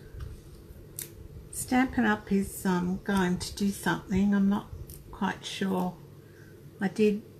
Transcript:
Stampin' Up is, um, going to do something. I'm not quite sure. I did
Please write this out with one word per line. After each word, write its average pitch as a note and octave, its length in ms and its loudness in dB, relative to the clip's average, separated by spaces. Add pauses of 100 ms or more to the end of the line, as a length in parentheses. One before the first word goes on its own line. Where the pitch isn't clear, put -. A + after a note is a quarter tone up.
(1500)
Stampin' B3+ 560 2
Up G#3+ 260 2
is, G3 320 0
um, F3+ 400 2
going F#3 340 2
to - 160 -8
do G3+ 160 2
something. G3 640 2
I'm G3 140 6
not - 200 2 (420)
quite - 340 -4
sure. F#3 500 -2 (840)
I G3+ 80 2
did G#3 340 4 (180)